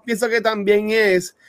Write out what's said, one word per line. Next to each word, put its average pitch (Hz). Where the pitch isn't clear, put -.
pienso 233
que 226
también 208
es 202